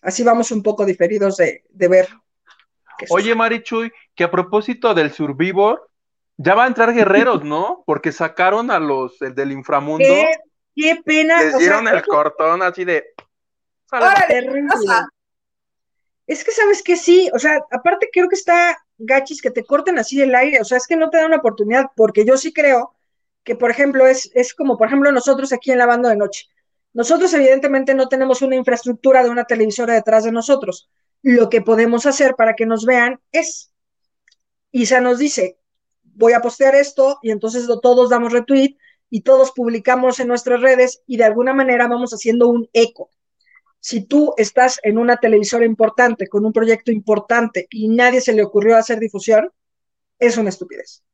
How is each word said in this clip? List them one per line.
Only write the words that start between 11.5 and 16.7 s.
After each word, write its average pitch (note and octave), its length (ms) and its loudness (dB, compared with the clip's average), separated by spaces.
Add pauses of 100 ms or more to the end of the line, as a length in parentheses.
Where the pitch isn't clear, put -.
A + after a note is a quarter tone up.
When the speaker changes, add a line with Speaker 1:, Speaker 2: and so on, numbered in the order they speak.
Speaker 1:
sea, C4+ 80 -2
Speaker 2:
dieron A3+ 300 2
el - 80 0
Speaker 1:
eso - 120 -6
Speaker 2:
cortón D#3+ 540 -2
así F3+ 220 -6
de, E3+ 200 -2 (840)
"Sale". C4 160 0
Speaker 3:
Órale, G4 220 2
Speaker 1:
Terrible. C4+ 420 -4
Speaker 3:
pasa. A3 380 -2 (1160)
Speaker 1:
Es - 180 -8
que, A4+ 80 -4
¿sabes G#4 300 0